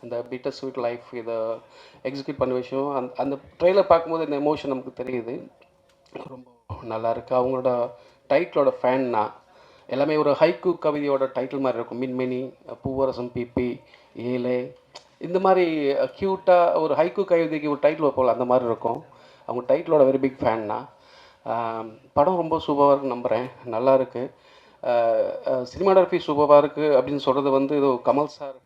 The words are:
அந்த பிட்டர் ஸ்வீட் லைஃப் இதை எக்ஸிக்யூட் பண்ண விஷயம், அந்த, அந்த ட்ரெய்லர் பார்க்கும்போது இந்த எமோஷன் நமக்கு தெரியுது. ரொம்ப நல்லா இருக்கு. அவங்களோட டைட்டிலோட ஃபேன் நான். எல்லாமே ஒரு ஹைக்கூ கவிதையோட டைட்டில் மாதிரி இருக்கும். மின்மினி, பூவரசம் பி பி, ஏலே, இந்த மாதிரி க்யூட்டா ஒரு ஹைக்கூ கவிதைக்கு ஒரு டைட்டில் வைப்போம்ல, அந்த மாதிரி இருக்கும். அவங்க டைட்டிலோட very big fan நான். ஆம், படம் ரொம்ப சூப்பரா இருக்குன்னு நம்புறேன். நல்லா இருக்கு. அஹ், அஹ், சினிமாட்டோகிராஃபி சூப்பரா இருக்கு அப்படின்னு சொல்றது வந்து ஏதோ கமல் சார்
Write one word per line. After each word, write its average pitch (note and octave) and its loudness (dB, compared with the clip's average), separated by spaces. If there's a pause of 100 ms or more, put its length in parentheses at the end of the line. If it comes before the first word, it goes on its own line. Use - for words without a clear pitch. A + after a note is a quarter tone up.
அந்த A#2+ -8
பிட்டர் B2+ -8
ஸ்வீட் C3+ -10
லைஃப் A#2+ -6
இதை A#2 -8 (680)
எக்ஸிக்யூட் C#3 -8
பண்ண B2+ -2
விஷயம், C3+ -4
அந்த, B2+ -6
அந்த C#3 -4 (200)
ட்ரெய்லர் F#3 4
பார்க்கும்போது E3 2
இந்த D3 -4
எமோஷன் D3 -2
நமக்கு C3 -8
தெரியுது. B2+ -10 (760)
ரொம்ப B2+ -20 (320)
நல்லா A2+ -4
இருக்கு. A#2+ -4
அவங்களோட B2+ 0 (380)
டைட்டிலோட D3 2 (100)
ஃபேன் B2+ 2
நான். G#2+ 0 (520)
எல்லாமே C#3+ 0
ஒரு D3 2
ஹைக்கூ E3+ 2
கவிதையோட C#3+ 0
டைட்டில் C3+ -6
மாதிரி B2 -2
இருக்கும். A#2 -8
மின்மினி, B2+ -6 (280)
பூவரசம் C3 -4
பி B2 -6
பி, B2 -4 (360)
ஏலே, B2 -4 (440)
இந்த F3 -4
மாதிரி E3+ 2
க்யூட்டா F3 2
ஒரு D#3 0
ஹைக்கூ F3 0
கவிதைக்கு D#3 0
ஒரு C#3+ -2
டைட்டில் D#3 2
வைப்போம்ல, C3 2
அந்த A#2+ 0
மாதிரி B2 2
இருக்கும். A#2 -4 (420)
அவங்க B2 0
டைட்டிலோட D#3+ 2
very C3+ 4
big C3 -2
fan A2+ 0
நான். A2 -6 (560)
ஆம், A2+ -6 (140)
படம் E3 2
ரொம்ப D#3+ -2
சூப்பரா C#3+ 4
இருக்குன்னு C#3 0
நம்புறேன். A#2+ -2 (140)
நல்லா B2 2
இருக்கு. C3 -2 (480)
அஹ், A2+ 2 (120)
அஹ், B2+ -2 (100)
சினிமாட்டோகிராஃபி F3+ 4
சூப்பரா D3 6
இருக்கு D3 2
அப்படின்னு C#3+ 2
சொல்றது C#3 0
வந்து C3+ 2
ஏதோ C#3 2
கமல் C#3 2
சார் C#3 -14 (100)